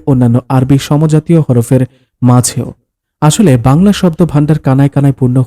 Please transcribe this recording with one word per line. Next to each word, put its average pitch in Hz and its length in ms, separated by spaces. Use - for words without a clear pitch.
অন্যান্য 123 420
আরবি 131 300
সমজাতীয় 156 640
হরফের 127 460
মাঝেও। 123 500
আসলে 151 360
বাংলা 147 360
শব্দ 175 340
ভাণ্ডার 151 320
কানায় 139 300
কানায় 139 240
পূর্ণ 127 340